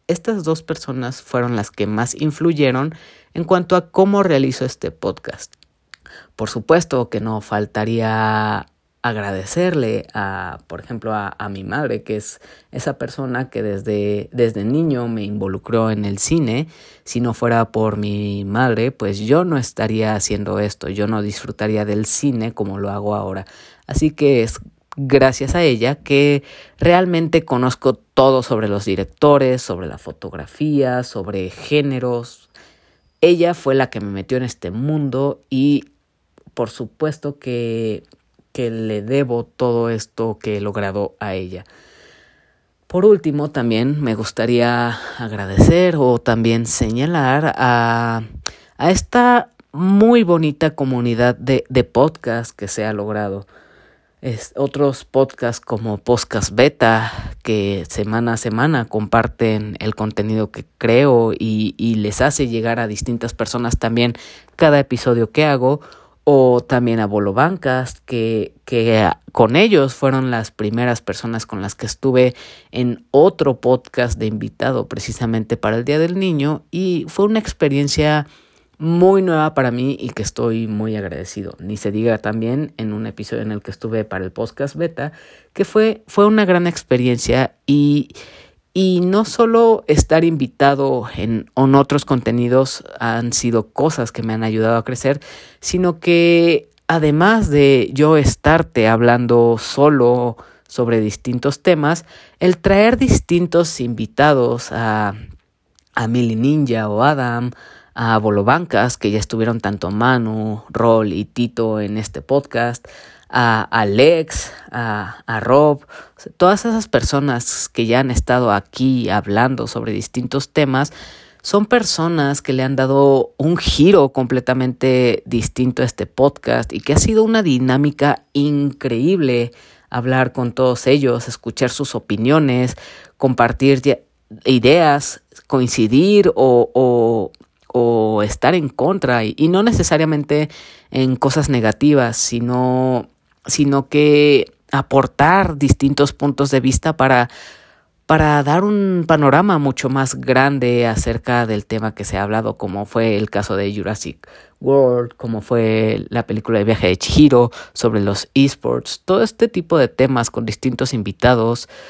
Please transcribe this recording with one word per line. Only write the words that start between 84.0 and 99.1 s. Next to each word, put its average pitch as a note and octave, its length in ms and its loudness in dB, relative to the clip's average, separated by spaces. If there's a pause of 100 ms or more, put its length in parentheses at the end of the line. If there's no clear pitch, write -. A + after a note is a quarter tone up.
para F#2+ 200 -8
el F#2 60 -10
Podcast C#3 440 -8
Beta, D#3 360 -6 (420)
que G3 120 -2
fue, G#3+ 420 0
fue G3+ 180 4
una G#3+ 200 4
gran F3 200 2
experiencia B2 880 0 (140)
y, D3 420 2 (640)
y F#3 280 2
no G3 220 2
solo A3+ 600 4
estar D#3 380 2
invitado C#3 800 0 (100)
en, A2+ 400 -4
en C3+ 200 4
otros C#3 300 2
contenidos B2 800 0 (160)
han A#2 340 -4
sido A2+ 380 -2
cosas C#3 400 -2
que A2+ 120 -10
me A2 100 -4
han A2+ 100 -4
ayudado A2 340 0
a A2+ 60 -4
crecer, C3 360 -4 (400)
sino F3 400 -2
que E3+ 720 2 (160)
además E3 640 2
de C#3 420 4
yo D3+ 240 4
estarte C#3+ 680 2
hablando A#2 720 4